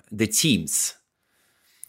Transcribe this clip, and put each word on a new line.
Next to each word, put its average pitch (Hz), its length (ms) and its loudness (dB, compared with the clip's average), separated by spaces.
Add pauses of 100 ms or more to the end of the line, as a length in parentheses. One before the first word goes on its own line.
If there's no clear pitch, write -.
der 107 220 0
Teams. - 680 0 (920)